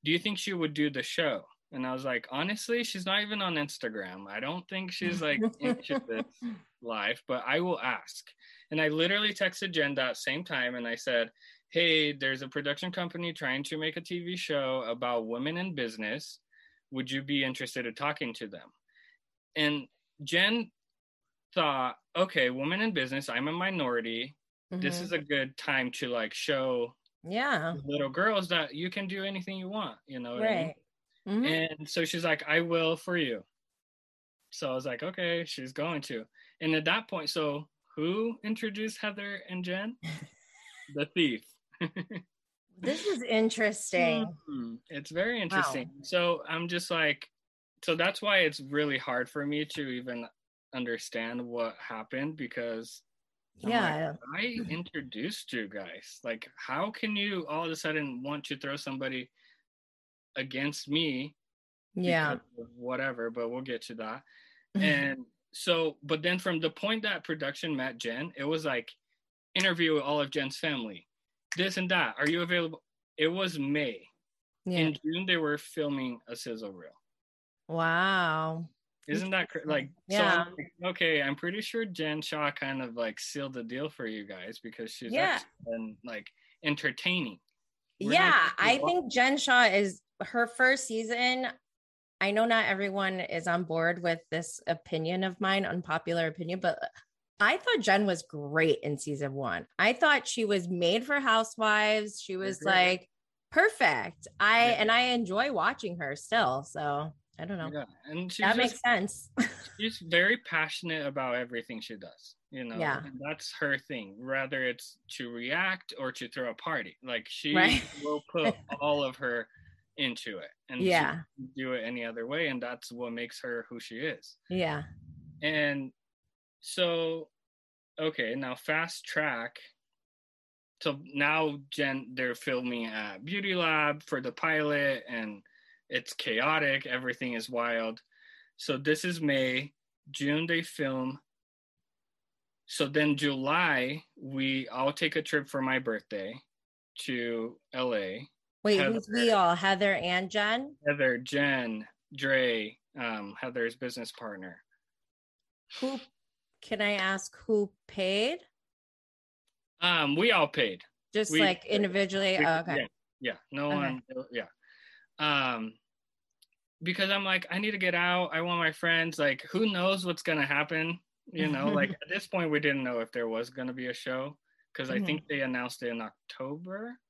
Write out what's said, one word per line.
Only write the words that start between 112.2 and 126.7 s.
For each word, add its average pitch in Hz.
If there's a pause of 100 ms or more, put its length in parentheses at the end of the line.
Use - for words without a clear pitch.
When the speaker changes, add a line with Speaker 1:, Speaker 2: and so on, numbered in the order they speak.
Speaker 1:
you 131
know? 117
Speaker 2:
Yeah. 143
Speaker 1:
And 135
that's 151
her 139
thing, 110
whether 135
it's - (180)
to 120
react 170
or 131
to 120
throw 127
a 110
party. 127
Like, 120
she -
Speaker 2:
Right. - (220)
Speaker 1:
will 151
Speaker 2:
<laughs> -
Speaker 1:
put 165 (260)
all 147
of 131
her 120 (500)
into 120
it, 73 (200)
and 127
she 185
Speaker 2:
Yeah. 160 (140)
Speaker 1:
wouldn't 127
do 131
it 117
any 120
other 117
way, 156
and 127
that's 123
what 120
makes 117
her 120
who 120
she 117
is. 139 (100)
Speaker 2:
Yeah. 156 (580)
Speaker 1:
And 143 (680)
so, 165 (680)